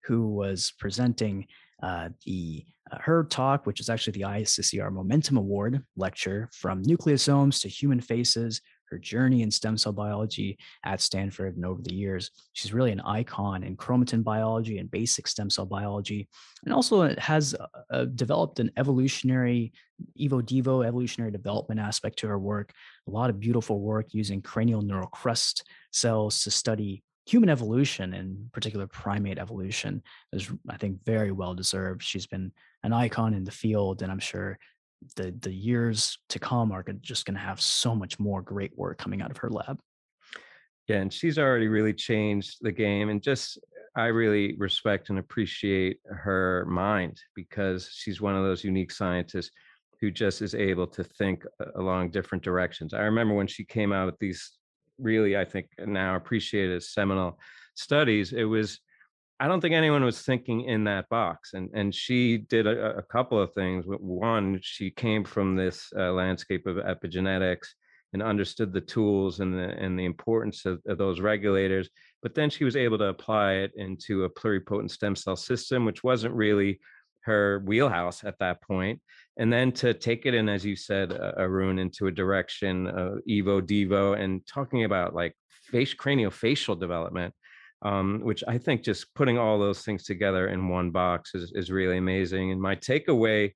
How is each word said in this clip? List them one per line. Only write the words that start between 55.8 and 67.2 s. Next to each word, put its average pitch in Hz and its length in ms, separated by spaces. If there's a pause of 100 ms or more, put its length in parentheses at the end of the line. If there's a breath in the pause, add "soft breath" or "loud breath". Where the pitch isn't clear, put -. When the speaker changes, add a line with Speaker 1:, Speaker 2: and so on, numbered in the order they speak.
Speaker 2:
now 95 300
appreciated 95 600
as - 160
seminal 95 440 (380 loud breath)
studies, 117 580
it 117 120
was, 110 340 (640 soft breath)
I 135 80
don't 180 120
think 165 140
anyone 151 300
was 120 180
thinking 120 440
in 107 180
that 101 240
box. 98 460
And, 92 200
and 101 180
she 123 460
did 107 300
a, 110 300
a 101 40
couple 123 340
of 98 180
things. 92 320
W-, 98 120
one, 98 640
she - 300
came 110 320
from 95 320
this, 92 320 (100)
uh, 92 140
landscape 92 560
of 90 80
epigenetics 92 920 (460 soft breath)